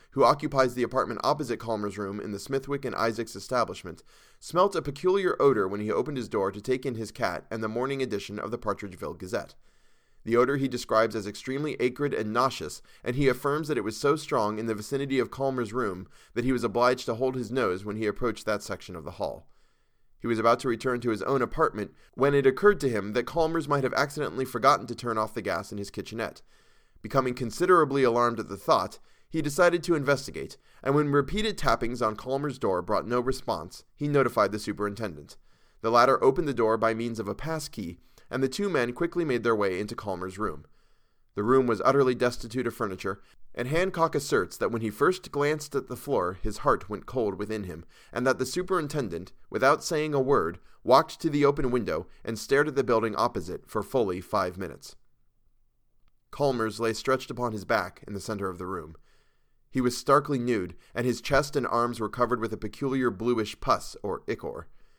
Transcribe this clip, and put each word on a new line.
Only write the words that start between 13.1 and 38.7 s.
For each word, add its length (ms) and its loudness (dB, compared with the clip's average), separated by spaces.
he 140 4
affirms 400 0
that 80 0
it 80 -2
was 100 -6
so 220 2
strong 420 0
in 60 -4
the 100 -2
vicinity 440 -2
of 140 0
Chalmers' 380 -2
room 380 -4
that 100 -2
he 80 2
was 140 0
obliged 400 2
to 100 -2
hold 200 0
his 140 -6
nose 360 0
when 100 -6
he 120 -2
approached 380 -2
that 160 -2
section 360 -10
of 80 -12
the 60 -10
hall. 360 -6
He 80 -6
was 100 2
about 240 8
to 60 -2
return 320 0
to 120 0
his 100 0
own 200 2
apartment 520 0
when 180 4
it 120 6
occurred 360 6
to 80 2
him 240 -2
that 160 0
Chalmers 400 0
might 160 2
have 80 0
accidentally 500 0
forgotten 440 2
to 80 -6
turn 220 -4
off 160 0
the 80 -6
gas 300 -2
in 60 -10
his 140 -8
kitchenette. 500 -8
Becoming 320 0
considerably 720 4
alarmed 380 2
at 80 -8
the 80 -8
thought, 420 0
he 120 -4
decided 420 2
to 120 0
investigate, 600 -2
and 100 2
when 140 4
repeated 500 0
tappings 440 0
on 160 0
Chalmers' 420 -4
door 220 0
brought 260 -2
no 140 0
response, 640 -4
he 140 -4
notified 420 4
the 80 -4
superintendent. 800 -6
The 120 -2
latter 300 6
opened 280 4
the 40 0
door 220 2
by 180 2
means 240 -6
of 120 -6
a 60 -4
pass 340 -6
key, 300 -10
and 140 -2
the 60 2
two 180 -2
men 240 0